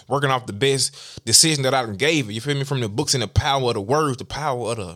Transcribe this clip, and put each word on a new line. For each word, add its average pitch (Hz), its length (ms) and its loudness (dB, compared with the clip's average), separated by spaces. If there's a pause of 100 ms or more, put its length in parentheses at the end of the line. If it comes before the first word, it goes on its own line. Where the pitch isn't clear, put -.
working 139 240 0
off 117 160 -2
the 101 60 -10
best 135 720 -2
decision 139 400 4
that 131 100 4
I 131 100 2
done 107 140 -6
gave 139 320 2
it. 104 40 -8
You 113 80 -6
feel 143 140 -2
me? 139 80 -2
From 135 160 -4
the 113 100 -2
books 143 240 -2
and 127 80 0
the 104 60 -2
power 139 400 2
of 117 80 2
the 104 60 -2
words, 135 360 2
the - 80 -10
power 123 460 -4
of 113 60 -2
the 87 180 -10